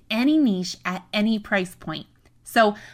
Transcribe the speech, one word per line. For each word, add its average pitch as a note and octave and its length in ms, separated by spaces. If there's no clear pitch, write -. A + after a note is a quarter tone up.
any C4 280
niche F#3+ 440
at F#3 300
any G#3+ 260
price G3 360
point. D3+ 320
So G#3+ 320